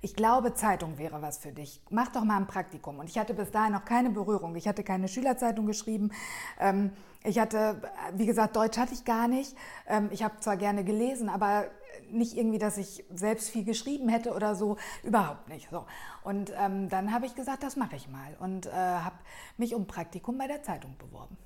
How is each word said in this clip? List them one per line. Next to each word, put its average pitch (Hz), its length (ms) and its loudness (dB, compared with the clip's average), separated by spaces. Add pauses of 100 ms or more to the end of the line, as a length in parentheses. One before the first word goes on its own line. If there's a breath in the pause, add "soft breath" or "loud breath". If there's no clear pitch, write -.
ich - 120 -6
glaube, 226 400 6
Zeitung 175 420 2
wäre 151 240 -6
was 147 160 -6
für 147 140 -10
dich. 139 280 -12 (120)
Mach 233 200 4
doch 226 120 0
mal 214 140 6
ein 196 100 2
Praktikum.“ 156 520 -6
Und 156 100 -10
ich - 100 -2
hatte 214 160 0
bis 202 160 -4
dahin 214 220 4
noch 196 120 -2
keine 247 240 6
Berührung. 190 460 0
Ich 170 120 -2
hatte 202 160 0
keine 190 240 0
Schülerzeitung 240 600 2
geschrieben. 214 440 0 (480 loud breath)
Ähm, 196 320 4 (320 loud breath)
ich 214 140 2
hatte, 214 420 2 (360)
wie 214 100 2
gesagt, 220 300 4
Deutsch 220 240 4
hatte 247 160 0
ich - 100 -8
gar 233 220 2
nicht. 262 280 0 (320 loud breath)
Ähm, 208 240 2
ich 202 120 -2
hab 214 180 -2
zwar 202 160 2
gerne 202 260 2
gelesen, 220 460 2
aber 202 360 2 (460)
nicht 233 240 2
irgendwie, 220 220 4
dass 208 200 2
ich - 360 -8
selbst 214 380 0
viel 220 120 -2
geschrieben 240 460 0
hätte 233 240 2
oder 208 220 2
so. 208 220 0 (260 loud breath)
Überhaupt 190 460 2
nicht. 156 200 -14
So. 170 160 -8 (380 loud breath)
Und, 196 340 -2
ähm, 196 320 0
dann 196 240 0
hab 240 100 0
ich 247 120 -6
gesagt, 269 260 -6
„Das 269 140 -6
mach - 180 -2
ich 135 160 -12
mal.“ 135 300 -12
Und, 185 260 -4
äh, - 60 -8
hab 180 420 0 (440 loud breath)
mich 233 180 -2
um 202 100 0
Praktikum 185 540 -8
bei 269 80 -4
der 294 160 -6
Zeitung 135 340 -8
beworben. - 480 -16